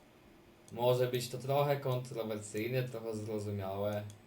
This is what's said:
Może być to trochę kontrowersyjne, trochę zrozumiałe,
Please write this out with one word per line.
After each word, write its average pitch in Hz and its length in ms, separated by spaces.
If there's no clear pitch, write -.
Może 123 340
być 123 220
to 127 100
trochę 139 380
kontrowersyjne, 117 1080
trochę 113 320
zrozumiałe, 104 880